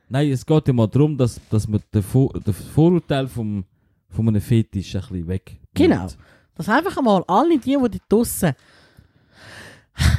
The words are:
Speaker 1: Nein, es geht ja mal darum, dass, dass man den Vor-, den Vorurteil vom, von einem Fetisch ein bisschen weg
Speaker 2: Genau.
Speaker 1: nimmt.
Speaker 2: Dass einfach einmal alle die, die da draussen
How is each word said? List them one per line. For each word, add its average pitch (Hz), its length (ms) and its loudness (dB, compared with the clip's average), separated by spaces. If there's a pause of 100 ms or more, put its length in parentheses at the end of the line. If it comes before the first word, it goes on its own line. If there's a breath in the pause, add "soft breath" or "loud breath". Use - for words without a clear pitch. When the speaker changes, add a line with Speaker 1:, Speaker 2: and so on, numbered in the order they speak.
Speaker 1:
Nein, 139 220 0
es 127 140 -4
geht 156 220 2
ja 131 60 2
mal 113 140 2
darum, 147 300 2
dass, 123 220 0 (100)
dass 107 180 0
man 107 140 -2 (120)
den 107 100 2
Vor-, 131 360 2
den 95 140 -4
Vorurteil 151 760 0
vom, 107 380 -8 (440)
von 113 180 -2
einem 107 140 2
Fetisch 107 540 -2
ein 95 60 -6
bisschen 87 260 -10
weg - 300 -10 (160)
Speaker 2:
Genau. 285 260 4
Speaker 1:
nimmt. 90 180 -10 (380 soft breath)
Speaker 2:
Dass 170 140 -8
einfach 330 280 0
einmal 214 300 2
alle 277 320 2
die, 262 180 -2
die 247 120 0
da 185 80 -12 (120)
draussen 202 440 0 (1700 loud breath)